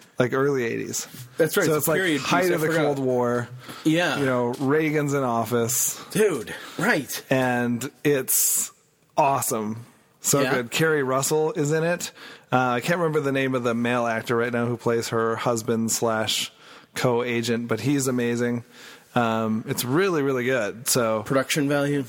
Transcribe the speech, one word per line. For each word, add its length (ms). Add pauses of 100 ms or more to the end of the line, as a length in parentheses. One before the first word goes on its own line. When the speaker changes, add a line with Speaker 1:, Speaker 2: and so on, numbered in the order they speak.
(180)
Speaker 1:
like, 160
early 300
eighties. 440 (300)
Speaker 2:
That's 200
right, 100
Speaker 1:
So 60
Speaker 2:
it's 60
Speaker 1:
it's, 80
Speaker 2:
a 40
Speaker 1:
like, 80
Speaker 2:
period 220
Speaker 1:
height 220
Speaker 2:
piece, 80
I 40
Speaker 1:
of 60
the 60
Speaker 2:
forgot. 140 (140)
Speaker 1:
Cold 40
War. 500 (340)
Speaker 2:
Yeah. 340
Speaker 1:
You 80
know, 340
Reagan's 540
in 100
office. 760 (120)
Speaker 2:
Dude, 440 (240)
right. 500
Speaker 1:
And 600 (120)
it's 680 (460)
awesome. 680 (360)
So 200
Speaker 2:
Yeah. 140
Speaker 1:
good. 160
Kerry 320
Russell 500
is 180
in 120
it. 280 (400)
Uh, 60 (120)
I 100
can't 200
remember 200
the 140
name 200
of 100
the 120
male 320
actor 300
right 160
now 120
who 120
plays 320
her 260
husband 560
slash 600 (440)
co-agent, 720
but 140
he's 260
amazing. 560 (500)
Um, 540
it's 180
really, 380
really 220
good. 420
So 360
Speaker 2:
Production 460
value? 400